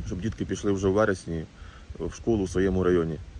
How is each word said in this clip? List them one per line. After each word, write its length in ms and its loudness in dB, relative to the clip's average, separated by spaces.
щоб 160 -6
дітки 240 -2
пішли 260 -2
вже 160 2
в 60 6
вересні 520 0
в 140 -4
школу 300 0
в 60 -2
своєму 340 2
районі. 360 2